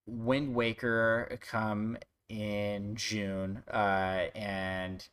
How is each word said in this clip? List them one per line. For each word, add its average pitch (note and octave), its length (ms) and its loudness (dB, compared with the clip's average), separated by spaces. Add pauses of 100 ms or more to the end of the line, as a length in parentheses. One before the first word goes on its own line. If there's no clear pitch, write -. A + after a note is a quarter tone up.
Wind B2 480 0
Waker A#2 880 2
come A2 560 0 (320)
in G#2 680 -2
June, G2 760 -2
uh, F#2+ 540 2 (100)
and F#2+ 760 -4